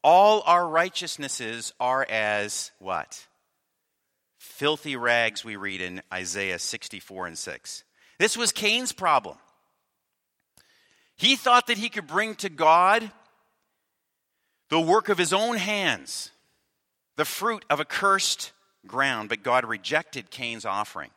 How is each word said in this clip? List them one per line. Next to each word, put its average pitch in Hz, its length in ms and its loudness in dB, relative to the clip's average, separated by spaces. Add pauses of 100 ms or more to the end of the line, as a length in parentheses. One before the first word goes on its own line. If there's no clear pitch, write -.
"All 196 400 8
our 175 260 4
righteousnesses 147 1120 -4
are 127 280 2
as" 104 720 -2
what? 92 480 -8 (1080)
"Filthy 147 580 -4
rags," 117 480 0
we 110 140 -12
read 95 240 -8
in 90 220 -8 (100)
Isaiah 92 460 -6
sixty-four 95 680 -10
and 82 120 -12
six. - 440 -14 (360)
This 214 180 2
was 233 160 -2
Cain's 226 400 -2
problem. 131 460 0 (1800)
He 254 180 2
thought 247 340 4
that 226 100 0
he 226 100 -6
could 180 180 -8
bring 202 300 -2
to 196 140 -6
God 180 600 4 (1600)
the 165 120 2
work 190 280 4
of 190 100 2
his 175 140 0
own 220 240 0
hands, 180 760 -4 (840)
the 151 80 0
fruit 208 440 -4
of 147 120 2
accursed - 720 0 (340)
ground, 117 420 -2
but 107 140 -4
God 123 220 4
rejected 117 680 -4
Cain's 117 340 -10
offering. 98 520 -6